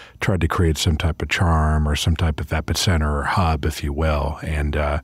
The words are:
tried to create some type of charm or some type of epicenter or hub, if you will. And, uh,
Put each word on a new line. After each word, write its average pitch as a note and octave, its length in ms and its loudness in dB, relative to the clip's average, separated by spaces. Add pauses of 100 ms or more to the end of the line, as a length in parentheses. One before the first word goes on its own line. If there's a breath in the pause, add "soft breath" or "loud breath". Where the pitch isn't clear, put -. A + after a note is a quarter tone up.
(200 loud breath)
tried F#2+ 200 0
to E2+ 80 2
create E2 300 2
some E2 180 2
type - 260 -2
of D2+ 60 -6
charm D#2 600 2
or D2+ 80 0
some E2 200 0
type D#2 240 0
of - 80 -6
epicenter D#2 720 0
or - 40 -4
hub, D#2+ 400 0
if D#2 200 -4
you D2 80 -2
will. D2 500 0
And, D2 340 -2
uh, D2 280 0